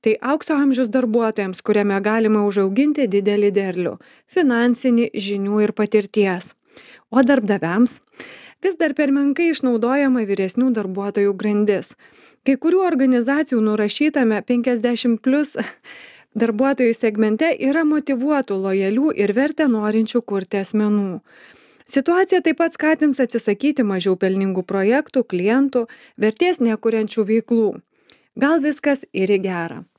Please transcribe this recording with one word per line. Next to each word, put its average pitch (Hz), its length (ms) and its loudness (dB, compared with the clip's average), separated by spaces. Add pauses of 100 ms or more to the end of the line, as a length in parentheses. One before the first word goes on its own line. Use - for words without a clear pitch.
tai 214 140 2 (180)
aukso 311 240 -2
amžius 262 320 0
darbuotojams, 220 720 -2
kuriame 202 400 0
galima 214 480 2
užauginti 226 560 0
didelį 202 480 2
derlių, 180 440 -2 (280)
finansinį, 240 880 2
žinių 202 480 -2
ir 208 160 0
patirties. 202 800 0 (560)
O 247 100 4
darbdaviams? 214 800 0 (600)
Vis 381 160 -2
dar 302 200 0
per 285 160 2
menkai 285 400 2
išnaudojama 254 720 0
vyresnių 196 480 0
darbuotojų 202 640 -2
grandis. 208 560 0 (480)
Kai 269 160 2
kurių 339 320 2
organizacijų 262 720 2
nurašytame 220 880 0
penkiasdešimt 240 720 0
plius 285 320 0 (840)
darbuotojų 233 600 0
segmente 220 540 0 (100)
yra 285 280 0
motyvuotų, 277 760 -2
lojalių 196 520 0
ir 202 180 0
vertę 302 320 0
norinčių 220 540 0
kurti 196 400 -4
asmenų. 208 600 -2 (680)
Situacija 359 500 2
taip 320 200 -2
pat 330 160 -2
skatins 302 420 0
atsisakyti 247 640 -2
mažiau 190 320 0
pelningų 190 480 -2
projektų, 226 640 0
klientų, 233 600 0 (280)
vertės 277 480 0
nekuriančių 220 640 0
veiklų. 220 440 0 (680)
Gal 320 240 2
viskas 285 480 -2
ir 190 220 0
į 190 100 0
gerą. 180 380 -6 (180)